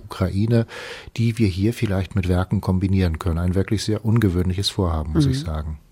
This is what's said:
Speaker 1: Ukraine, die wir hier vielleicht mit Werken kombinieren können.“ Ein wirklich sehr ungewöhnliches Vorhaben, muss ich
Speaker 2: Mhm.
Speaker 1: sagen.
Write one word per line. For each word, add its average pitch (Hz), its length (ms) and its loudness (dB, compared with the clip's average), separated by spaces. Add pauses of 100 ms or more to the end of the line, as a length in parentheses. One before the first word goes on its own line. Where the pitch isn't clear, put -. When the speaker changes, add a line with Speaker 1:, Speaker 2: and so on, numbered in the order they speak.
Speaker 1:
Ukraine, 110 640 0 (520)
die 113 180 0
wir 113 100 2
hier 98 280 0
vielleicht 95 400 -2
mit 87 140 0
Werken 92 340 0
kombinieren 92 560 2
können.“ 82 180 -2
Ein 87 180 0
wirklich 98 300 0
sehr 107 220 -4
ungewöhnliches 95 640 2
Vorhaben, 80 420 0
muss 147 140 2
ich 135 140 0
Speaker 2:
Mhm. 156 40 -8
Speaker 1:
sagen. 78 340 -6 (140)